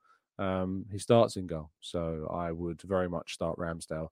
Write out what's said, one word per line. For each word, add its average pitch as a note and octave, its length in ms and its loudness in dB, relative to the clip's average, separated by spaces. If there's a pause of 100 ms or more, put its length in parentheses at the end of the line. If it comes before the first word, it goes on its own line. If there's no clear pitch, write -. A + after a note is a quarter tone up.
(380)
Um, F#2+ 540 0
he G2+ 60 -6
starts A#2 380 6
in F#2 100 -4
goal. D#2+ 240 -6 (100)
So E2 500 -4
I E2+ 220 -2
would E2+ 300 -6
very F#2 260 2
much E2+ 240 -6
start E2 260 -4
Ramsdale E2 520 -6